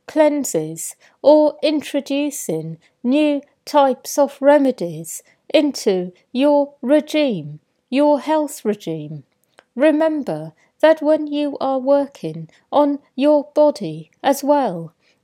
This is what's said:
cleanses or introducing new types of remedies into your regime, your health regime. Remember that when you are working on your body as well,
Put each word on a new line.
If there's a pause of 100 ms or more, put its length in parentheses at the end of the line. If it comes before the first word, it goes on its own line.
cleanses (240)
or
introducing (240)
new (220)
types
of
remedies (300)
into (220)
your
regime, (280)
your
health
regime. (500)
Remember (260)
that
when
you
are
working (220)
on (160)
your
body (140)
as
well, (300)